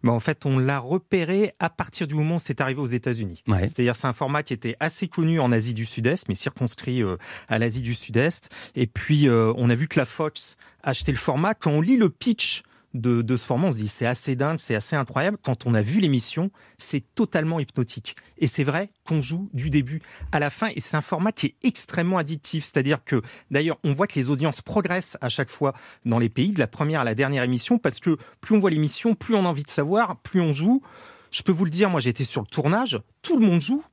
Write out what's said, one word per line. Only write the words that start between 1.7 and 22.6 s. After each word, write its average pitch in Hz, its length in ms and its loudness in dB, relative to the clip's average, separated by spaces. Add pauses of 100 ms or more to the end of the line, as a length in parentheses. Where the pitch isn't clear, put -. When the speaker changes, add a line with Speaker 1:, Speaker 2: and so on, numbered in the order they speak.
Speaker 1:
partir - 380 -6
du 143 60 -6
moment 156 220 0
où 170 40 0
c'est - 220 -2
arrivé 131 180 -2
aux 143 60 -2
États-Unis. 113 640 -4
Speaker 2:
Ouais. 98 140 2
Speaker 1:
C'est-à-dire 120 360 0
c'est - 100 -2
un 127 60 -2
format 147 300 -2
qui - 100 -6
était 117 260 -6
assez 160 300 -2
connu 165 320 0
en 123 100 4
Asie 117 220 2
du 113 120 -4
Sud-Est, 123 440 -2
mais 107 60 0
circonscrit, - 680 -4
euh, 92 140 -2 (320)
à 113 100 2
l'Asie 117 220 -2
du 120 140 -2
Sud-Est. 127 540 0 (260)
Et 127 120 0
puis, 147 400 2
euh, 113 300 4
on 120 120 2
a 120 60 4
vu 143 140 -2
que - 100 2
la 131 60 2
Fox - 500 -6 (280)
achetait 139 280 -2
le 131 60 -2
format. 160 360 2
Quand - 180 0
on 151 100 4
lit 233 160 6
le 214 120 6
pitch - 540 0 (300)
de, 120 300 2
de 120 140 2
ce - 100 0
format, 143 220 2
on - 20 2
se 120 60 -2
dit, « 107 120 -4
C'est - 160 0
assez 123 300 0
dingue, 147 240 0
c'est - 160 -2
assez 107 200 0
incroyable. » 151 480 0
Quand - 220 -2
on 120 80 2
a 110 80 4
vu 131 180 2
l'émission, 165 520 2 (260)
c'est - 260 0 (120)
totalement 165 440 0
hypnotique. - 560 -6 (220)
Et - 80 0
c'est 143 180 2
vrai 156 240 -2 (160)
qu'on 160 160 0
joue 165 320 -6
du 139 200 -4
début 143 320 0 (280)
à 165 60 0
la 147 140 0
fin. - 240 -4
Et - 40 -8
c'est - 160 -2
un 151 60 0
format 180 300 -2
qui - 160 -4
est - 160 -4
extrêmement 180 560 0
addictif. 156 440 -4